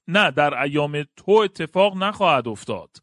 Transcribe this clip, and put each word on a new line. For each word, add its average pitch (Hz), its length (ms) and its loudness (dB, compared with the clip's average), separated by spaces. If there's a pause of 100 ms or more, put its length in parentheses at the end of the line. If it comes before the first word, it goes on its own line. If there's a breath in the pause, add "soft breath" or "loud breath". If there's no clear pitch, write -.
«نه، 175 240 2
در 143 300 0
ایام 147 420 -2 (120)
تو - 160 -4
اتفاق 190 680 2
نخواهد 185 500 0
افتاد.» 101 420 -8 (140)